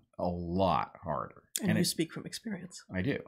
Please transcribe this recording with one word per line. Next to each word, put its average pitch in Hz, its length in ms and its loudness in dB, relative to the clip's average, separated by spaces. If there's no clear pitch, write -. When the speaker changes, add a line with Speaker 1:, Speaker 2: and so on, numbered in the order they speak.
Speaker 1:
a 87 60 0
lot 87 680 2
harder. 67 400 -4
Speaker 2:
And 208 100 2
Speaker 1:
And 214 80 6
Speaker 2:
you 190 40 6
Speaker 1:
it 160 40 4
Speaker 2:
speak - 260 0
from - 120 -10
experience. - 600 -10
Speaker 1:
I 92 80 2
do. 131 260 0